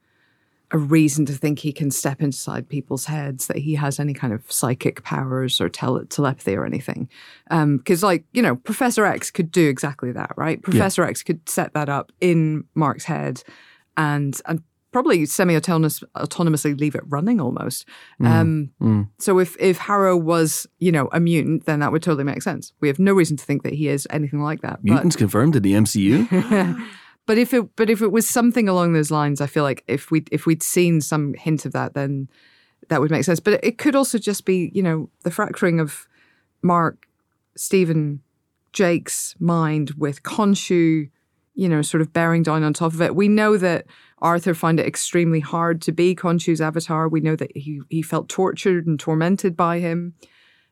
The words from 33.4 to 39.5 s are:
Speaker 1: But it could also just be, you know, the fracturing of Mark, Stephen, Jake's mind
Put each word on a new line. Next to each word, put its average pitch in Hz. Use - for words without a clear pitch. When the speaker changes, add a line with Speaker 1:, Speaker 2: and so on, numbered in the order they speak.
Speaker 1:
But -
it 220
could 277
also 269
just 202
be, 185
you 202
know, 160
the 175
fracturing 175
of -
Mark, 175
Stephen, 160
Jake's -
mind 160